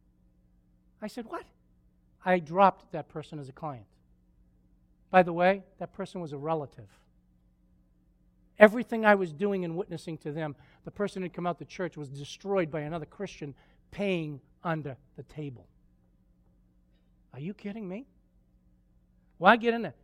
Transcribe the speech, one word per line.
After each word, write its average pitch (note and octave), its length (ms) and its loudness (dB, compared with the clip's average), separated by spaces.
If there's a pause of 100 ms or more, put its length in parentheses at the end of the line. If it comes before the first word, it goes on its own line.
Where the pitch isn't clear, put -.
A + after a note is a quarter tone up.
(1000)
I G#3+ 60 -10
said, A3+ 200 -10
"What?" E4+ 180 -10 (800)
I F#3 140 4
dropped F3+ 540 4
that D#3 160 -8
person D#3 300 -12
as C#3 100 -12
a C3+ 40 -16
client. C3+ 340 -12 (1200)
By F#3 120 8
the F3 100 2
way, F#3 300 2 (160)
that E3+ 140 -12
person F#3 280 -10
was E3 120 -8
a D3 60 -8
relative. C#3+ 500 -6 (1700)
Everything A3 480 6
I G#3 80 10
was F#3+ 180 0
doing F#3+ 320 -2
and E3+ 100 -4
witnessing E3 440 -8
to D3+ 140 -8
them, D3+ 220 -4 (300)
the D#3+ 60 -12
person G3+ 320 -4
had F3 100 -6
come F3 140 -6
out F3 140 -4
to D#3+ 40 -12
church, F3 320 -8
was D3 140 -10
destroyed D#3+ 600 -4
by D#3 100 -6
another D3+ 260 -8
Christian D#3+ 480 -12 (360)
paying E3 500 -4 (220)
under D#3 340 -4 (200)
the D#3 60 -16
table. C#3 440 -12 (1700)
Are C3 80 -14
you F3+ 140 -8
kidding G3+ 340 -10
me? G#3 180 -10 (1300)
Why G3 180 8
get A#3 160 0
in A#3 100 -2
there? D#3+ 220 -6